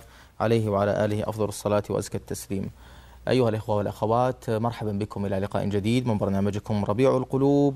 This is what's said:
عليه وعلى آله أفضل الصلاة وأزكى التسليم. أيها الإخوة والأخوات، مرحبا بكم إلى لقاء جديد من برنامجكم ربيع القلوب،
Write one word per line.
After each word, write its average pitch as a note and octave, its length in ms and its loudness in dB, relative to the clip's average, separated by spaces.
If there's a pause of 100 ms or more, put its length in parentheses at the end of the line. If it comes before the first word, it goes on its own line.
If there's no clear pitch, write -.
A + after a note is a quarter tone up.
(400)
عليه A2 300 2
وعلى G2+ 360 2
آله G#2 240 -2
أفضل G#2+ 160 0
الصلاة G#2 440 0
وأزكى G#2 280 -4
التسليم. G2 520 -6 (580)
أيها A#2+ 220 4
الإخوة G#2+ 260 -2
والأخوات، A2+ 760 0
مرحبا A2+ 420 -2
بكم G2+ 340 -4
إلى G2 140 0
لقاء G2+ 260 -2
جديد G#2+ 420 0
من A2 100 2
برنامجكم G2 680 0
ربيع B2+ 320 4
القلوب، C#3 580 2